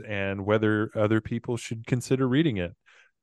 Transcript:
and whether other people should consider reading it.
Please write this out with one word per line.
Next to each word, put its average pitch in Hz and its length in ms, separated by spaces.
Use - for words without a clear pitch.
and 98 380
whether 107 500
other 110 260
people 120 360
should 113 300
consider 131 400
reading 131 300
it. 87 180